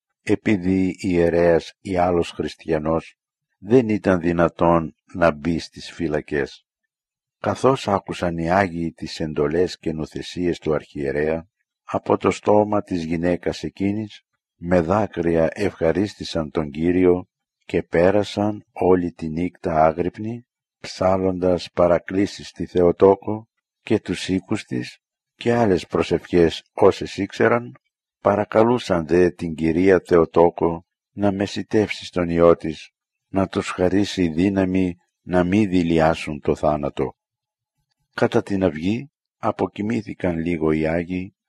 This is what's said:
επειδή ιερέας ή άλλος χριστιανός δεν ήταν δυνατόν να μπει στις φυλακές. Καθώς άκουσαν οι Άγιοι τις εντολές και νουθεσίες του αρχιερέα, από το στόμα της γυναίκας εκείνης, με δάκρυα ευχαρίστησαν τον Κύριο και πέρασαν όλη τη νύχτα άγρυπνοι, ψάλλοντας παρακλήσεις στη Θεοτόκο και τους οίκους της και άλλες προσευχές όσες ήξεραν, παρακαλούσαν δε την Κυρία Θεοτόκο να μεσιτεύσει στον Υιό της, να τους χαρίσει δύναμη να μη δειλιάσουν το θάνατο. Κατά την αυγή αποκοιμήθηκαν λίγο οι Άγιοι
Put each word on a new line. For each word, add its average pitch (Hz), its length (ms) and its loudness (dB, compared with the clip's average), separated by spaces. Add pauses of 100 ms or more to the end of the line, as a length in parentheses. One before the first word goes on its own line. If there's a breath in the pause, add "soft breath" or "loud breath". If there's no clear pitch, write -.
(220)
επειδή 95 760 0
ιερέας 85 840 2
ή 95 180 -6
άλλος 87 320 0
χριστιανός 80 840 -4 (420)
δεν 110 320 2
ήταν 95 300 2
δυνατόν 85 760 2 (180)
να 85 180 2
μπει 78 280 -4
στις - 320 -14
φυλακές. 73 760 -6 (760)
Καθώς 127 480 0
άκουσαν 87 500 -4
οι 82 140 -2
Άγιοι 85 400 0
τις - 280 -12
εντολές 78 580 -2
και - 160 -6
νουθεσίες 78 640 -6
του 78 140 -4
αρχιερέα, 76 760 -4 (360)
από - 340 -2
το 98 140 0
στόμα 104 500 2
της 87 220 -4
γυναίκας 85 600 -2
εκείνης, 101 580 -6 (340)
με 87 260 2
δάκρυα 82 720 0
ευχαρίστησαν 85 1000 -2
τον 78 180 -4
Κύριο 90 580 2 (380)
και 87 180 -2
πέρασαν 101 880 0
όλη 90 400 2
τη 80 180 -8
νύχτα 80 560 -2
άγρυπνοι, 98 600 -4 (340)
ψάλλοντας 92 920 -2
παρακλήσεις 87 760 0
στη - 180 -10
Θεοτόκο 98 840 2 (340)
και 107 180 0
τους - 280 -8
οίκους 95 360 -4
της 123 340 -10 (380)
και 117 180 -2
άλλες 104 320 2
προσευχές 85 800 0 (100)
όσες - 440 2
ήξεραν, 117 600 -2 (440)
παρακαλούσαν 101 840 0
δε 87 220 4
την 82 260 -6
Κυρία 85 500 4
Θεοτόκο 85 800 2 (260)
να 101 200 0
μεσιτεύσει 101 760 -2
στον 87 240 -4
Υιό 85 260 6
της, - 340 -8 (380)
να 95 200 -2
τους - 220 -6
χαρίσει 92 580 0
δύναμη 92 680 0 (260)
να 90 220 0
μη 101 220 2
δειλιάσουν 82 760 0
το 76 160 -2
θάνατο. 71 600 -4 (1000)
Κατά 117 300 0
την 98 200 -2
αυγή 92 480 -4 (260)
αποκοιμήθηκαν 104 1000 -6
λίγο 80 340 -2
οι 78 160 -2
Άγιοι 90 480 -6 (140)